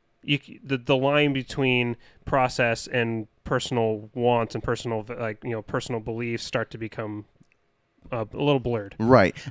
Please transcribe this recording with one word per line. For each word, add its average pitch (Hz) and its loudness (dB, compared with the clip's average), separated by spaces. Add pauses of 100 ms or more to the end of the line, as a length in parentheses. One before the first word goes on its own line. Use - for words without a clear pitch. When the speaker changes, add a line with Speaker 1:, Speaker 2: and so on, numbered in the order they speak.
(240)
Speaker 1:
you 143 0
c-, - -20
the, 135 -2
the 131 2
line 143 4
between 123 0 (300)
process 127 0
and 113 -2 (160)
personal 113 -2
wants 120 2
and 110 -8
personal, 113 -4 (140)
like, 110 -6
you 123 -6
know, 110 -6
personal 120 -4
beliefs 117 -6
start - -4
to 117 -12
become, 107 -8 (840)
uh, 113 -4
a 113 -10
little 143 2
blurred. 117 -4
Speaker 2:
Right. 110 6 (160)